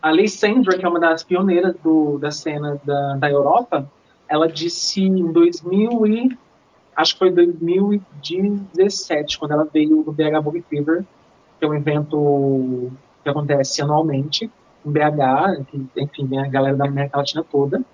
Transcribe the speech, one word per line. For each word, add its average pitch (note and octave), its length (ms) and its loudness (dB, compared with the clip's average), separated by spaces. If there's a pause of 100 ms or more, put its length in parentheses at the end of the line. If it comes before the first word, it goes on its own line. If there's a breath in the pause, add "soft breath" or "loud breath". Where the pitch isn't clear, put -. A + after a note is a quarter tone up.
A D#3 80 0
Lei F3+ 180 4
Sandra, G#3 500 2
que F#3 60 -6
é F3 60 2
uma E3+ 100 0
das E3 240 0
pioneiras F3+ 600 0
do, D#3 340 2
da D3 140 -4
cena D3 520 -6
da, C#3 320 -2
da C#3+ 140 -2
Europa, C#3+ 580 2 (400 soft breath)
ela D3+ 200 2
disse E3 560 -4
em F#3 280 0
dois E3+ 300 4
mil G#3+ 460 0
e, A#3+ 280 0 (600)
acho D#3+ 180 0
que - 60 -10
foi F#3 100 4
dois F3 320 2
mil F#3+ 320 2
e G3+ 80 -2 (720)
dezessete, E3+ 640 0
quando D3+ 140 -6
ela D3+ 200 2
veio D#3 320 4
no D#3 80 -6
B D3 120 -2
H D3+ 160 0
Vogue D3 280 -6
Fever, D#3+ 380 -2 (540)
que D#3+ 60 -2
é - 20 0
um D3+ 80 -2
evento C#3+ 1160 0 (320)
que D3 60 -4
acontece C#3+ 520 -2
anualmente D3+ 720 0 (320)
em D3 80 -6
B D3 100 2
H, D3 560 0 (100)
que, C3+ 200 -10 (100)
enfim, C#3+ 280 -6
vem C3+ 140 -4
a C#3 80 -4
galera C3+ 280 0
da C#3 100 0
América C#3 340 -2
Latina D3+ 300 -4
toda. C#3+ 320 0 (120)